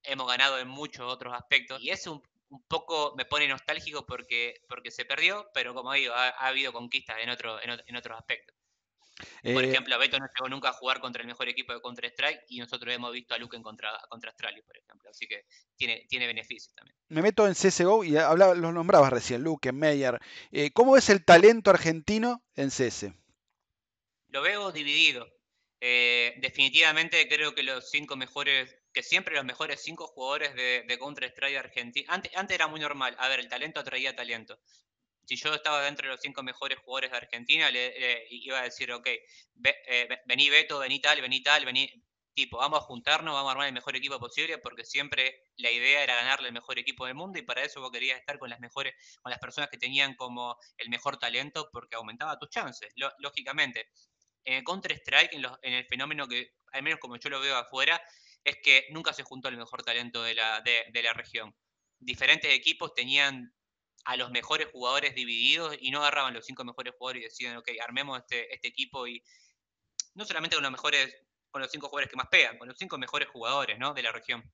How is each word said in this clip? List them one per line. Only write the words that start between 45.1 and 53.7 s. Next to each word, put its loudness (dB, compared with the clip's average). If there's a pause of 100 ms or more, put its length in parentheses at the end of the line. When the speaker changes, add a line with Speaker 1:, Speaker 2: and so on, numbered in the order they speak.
Speaker 1:
la -2
idea 2
era 2
ganarle 0
el -8
mejor -8
equipo -8
del -8
mundo -10
y -10
para -6
eso -8
vos -12
querías -4
estar -10
con -12
las -12
mejores, -8 (280)
con -12
las -6
personas -8
que -16
tenían -2
como -10 (180)
el -12
mejor -6
talento, -6
porque -14
aumentaba -10
tus -16
chances, -10
lo-, -6
lógicamente. -6 (560)